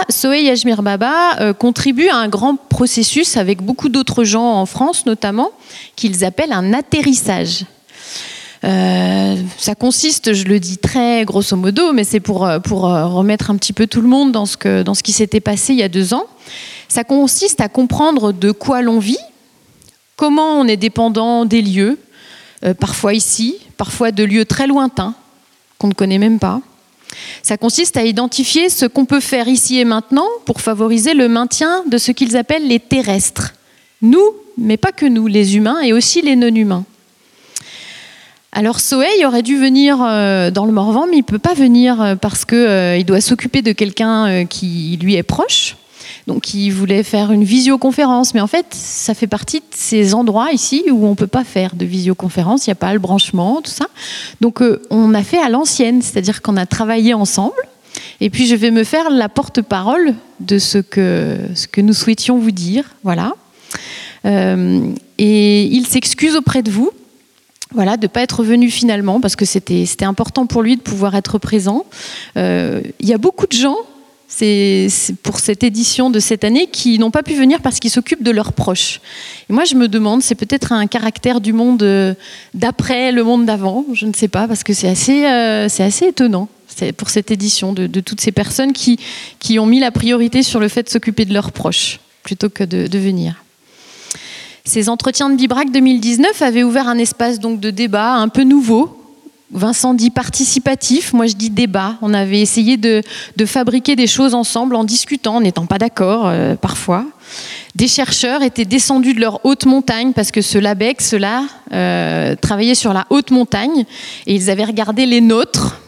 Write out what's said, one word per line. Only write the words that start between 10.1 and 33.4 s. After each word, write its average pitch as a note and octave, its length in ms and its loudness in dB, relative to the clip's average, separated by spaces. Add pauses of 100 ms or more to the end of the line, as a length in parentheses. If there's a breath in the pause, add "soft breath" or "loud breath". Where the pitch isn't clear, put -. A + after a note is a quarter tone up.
je D4 120 -2
le D4+ 140 2
dis F3+ 180 -8
très A#3+ 480 0
grosso G3+ 300 -2
modo, G#3 380 2
mais A3+ 100 2
c'est G#3 160 0
pour, F#3 260 -2
euh, E3 140 0
pour, F#3 340 0
euh, E3 140 0
remettre G3 420 0
un G#3 60 2
petit G3 180 -4
peu A3 140 0
tout A#3 140 -2
le A3+ 60 4
monde C4+ 240 4
dans G#3+ 140 0
ce G3 100 -6
que, F#3+ 280 0
dans F#3+ 100 -2
ce - 80 -4
qui - 120 -4
s'était G#3+ 260 0
passé G#3 340 -2
il B3+ 60 2
y G#3+ 40 2
a G3 60 -2
deux F#3 240 -2
ans. D#4+ 120 -2 (640 loud breath)
Ça A#3+ 160 -2
consiste C#4 560 0
à G#3+ 100 0
comprendre B3+ 600 2
de F#3+ 200 0
quoi B3 320 -2
l'on A3+ 160 2
vit, G#3+ 180 -2 (1000)
comment D4+ 440 2
on C4 80 4
est G#3+ 100 2
dépendant A3+ 680 0
des A3 180 2
lieux, G3 340 0 (640 loud breath)
euh, F3+ 120 0
parfois - 400 -2
ici, A3 400 -2 (220)
parfois A3+ 340 -2
de G#3 120 0
lieux G#3 220 2
très C#4 220 -2
lointains, C4 480 0 (640)
qu'on G#3 80 0
ne G3+ 60 2
connaît F#3+ 260 0
même A3 180 4
pas. G3 240 -2 (800 loud breath)
Ça G#3 160 -4
consiste D4 400 -2
à A#3 80 0
identifier B3 640 0
ce F4 160 0
qu'on C4 200 0
peut C#4 160 0
faire A#3+ 260 -2
ici B3+ 320 0
et B3 60 2
maintenant A#3 420 0 (180)
pour - 160 -4
favoriser A3 540 0
le B3+ 120 4
maintien B3 600 0
de A#3+ 80 2
ce B3 140 0
qu'ils B3 260 0
appellent D4+ 300 -2
les A#3 120 2
terrestres. G3+ 760 -2 (480 soft breath)